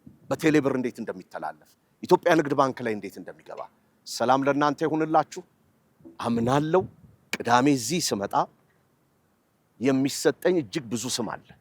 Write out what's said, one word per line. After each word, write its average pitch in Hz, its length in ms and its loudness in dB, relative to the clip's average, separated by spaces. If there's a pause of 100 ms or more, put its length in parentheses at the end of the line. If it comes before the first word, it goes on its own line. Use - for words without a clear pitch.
(260)
በቴሌ 151 320 0
ብር 135 180 2
እንዴት 123 240 -6
እንደሚተላለፍ፣ 87 680 -12 (340)
ኢትዮጵያ 170 300 4
ንግድ 156 200 2
ባንክ 135 280 2
ላይ 113 120 -2
እንዴት 98 240 -10
እንደሚገባ። - 440 -16 (460)
ሰላም 123 360 2
ለእናንተ 143 380 2
ይሁንላችሁ። 156 600 -2 (800)
አምናለሁ። 135 600 0 (500)
ቅዳሜ 123 420 2
እዚህ 135 300 -2
ስመጣ 101 300 -4 (1500)
የሚሰጠኝ 139 760 0
እጅግ 139 280 -6
ብዙ 110 240 -6
ስም 113 200 -4
አለ። - 180 -12 (140)